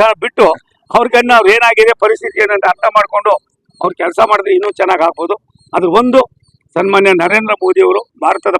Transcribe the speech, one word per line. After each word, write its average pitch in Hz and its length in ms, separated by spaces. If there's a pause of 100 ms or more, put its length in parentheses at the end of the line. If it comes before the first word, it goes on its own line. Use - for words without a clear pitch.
(200)
ಬಿಟ್ಟು 233 260 (460)
ಅವ್ರ 240 160
ಗನ್ 240 240
ಅವ್ರು 220 180
ಏನಾಗಿದೆ, 226 500
ಪರಿಸ್ಥಿತಿ 214 400
ಏನಂತ 202 280
ಅರ್ಥ 185 180
ಮಾಡ್ಕೊಂಡು 208 440 (520)
ಅವ್ರು 180 140
ಕೆಲಸ - 240
ಮಾಡಿದ್ರೆ 208 340
ಇನ್ನೂ 196 180
ಚೆನ್ನಾಗ್ - 300
ಆಗ್ಬೋದು. 170 320 (400)
ಅದ್ರ 180 140
ಒಂದು 247 420 (440)
ಸನ್ಮಾನ್ಯ 196 380
ನರೇಂದ್ರ 202 420
ಮೋದಿ 185 280
ಅವರು, 185 400
ಭಾರತದ 185 380